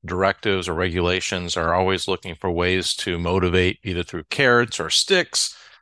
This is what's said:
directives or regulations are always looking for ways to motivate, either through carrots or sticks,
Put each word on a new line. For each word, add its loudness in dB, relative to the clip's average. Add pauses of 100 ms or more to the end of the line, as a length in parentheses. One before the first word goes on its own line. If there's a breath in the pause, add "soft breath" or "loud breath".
directives 0
or -2
regulations 0
are 0
always 2
looking -6
for -4
ways 0
to -4
motivate, 2
either -4
through -8
carrots 2
or -4
sticks, 0 (240 loud breath)